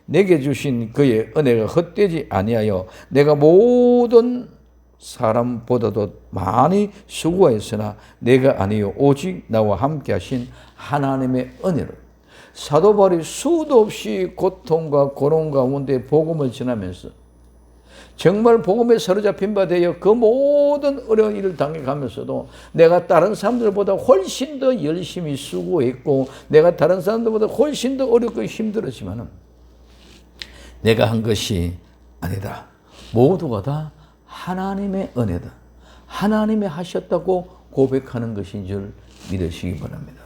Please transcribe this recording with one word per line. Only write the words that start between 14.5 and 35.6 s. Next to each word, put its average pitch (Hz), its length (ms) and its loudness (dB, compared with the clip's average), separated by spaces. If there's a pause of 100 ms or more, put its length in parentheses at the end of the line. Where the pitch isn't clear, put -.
고난 151 420 0
가운데 135 520 0
복음을 156 480 0
전하면서 104 580 -8 (1040)
정말 220 480 4
복음에 226 340 2
사로잡힌 202 560 -2
바 190 140 0
되어 175 320 0
그 202 100 2
모든 277 960 2
어려운 214 280 2
일을 196 200 -4
당해가면서도 135 920 -6 (240)
내가 170 340 6
다른 185 300 4
사람들보다 202 580 0
훨씬 294 680 0
더 254 240 0
열심히 160 540 -6
수고했고 135 920 -2 (180)
내가 160 280 6
다른 175 240 2
사람들보다 220 460 -2
훨씬 269 500 -2
더 262 120 -2
어렵고 233 360 0
힘들었지만은 147 840 -8 (1500)
내가 113 240 4
한 113 160 0
것이 95 540 -2 (460)
아니다. 95 440 -10 (480)
모두가 131 480 2
다 151 300 -8 (340)
하나님의 190 880 -8
은혜다. 98 380 -4 (540)